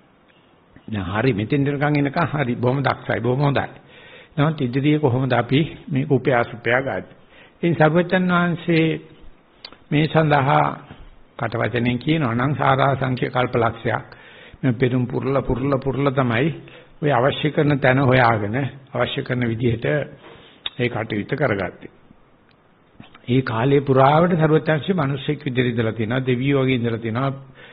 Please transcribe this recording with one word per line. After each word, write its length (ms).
දැන් 220
හරි 260
මෙතෙන් 320
දෙනකන් 320
එනකන් 320
හරි 280
බොහොම 260
දක්ෂයි 380
බොහොම 200
හොඳයි. 280
නමුත් 300
ඉදිරියේ 380
කොහොමද 340
අපි 280
මේක 240
උපයා 340
සුපයා 360
ගන්නේ? 240
ඉතින් 220
සර්වචන් 520
වහන්සේ 600
මේ 200
සඳහා 580
කටවචනෙන් 640
කියනවා 360
නම් 200
සාරාංශික 760
කල්පලක්ෂයක් 720
මේ 160
පෙරුම් 340
පුරලා 360
පුරලා 360
පුරලා 340
තමයි 360
ඔය 160
අවශ්‍ය 380
කරන 280
තැන 220
හොයාගෙන 560
අවශ්‍ය 340
කරන 220
විදිහට 420
ඒ 140
කටයුත්ත 440
කරගත්තේ. 580
ඒ 180
කාලේ 380
පුරාවට 540
සර්වචන්සේ 600
මිනිස්සෙක් 480
විදිහට 280
ඉඳලා 220
තියෙනවා, 300
දෙවියෝ 400
වගේ 120
ඉඳලා 240
තියෙනවා, 340